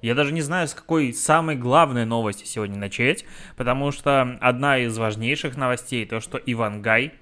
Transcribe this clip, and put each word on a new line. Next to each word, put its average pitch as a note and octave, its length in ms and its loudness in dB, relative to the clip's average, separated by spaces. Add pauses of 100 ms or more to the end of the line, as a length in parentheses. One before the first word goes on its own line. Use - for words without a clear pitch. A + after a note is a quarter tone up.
Я A2+ 100 0
даже C#3+ 180 2
не D#3+ 100 -2
знаю, D#3+ 260 -2
с - 80 -8
какой D3+ 360 0
самой D#3+ 440 2
главной B2+ 500 4
новости A2+ 400 -2
сегодня G2+ 320 -6
начать, A#2 480 -2 (320)
потому C3+ 340 0
что C3 500 2
одна C3 360 2
из A#2 180 0
важнейших A2+ 640 -2
новостей, B2 480 -2
то, A2+ 140 -6
что - 180 -8
Иван A2 460 -4
Гай A#2 380 2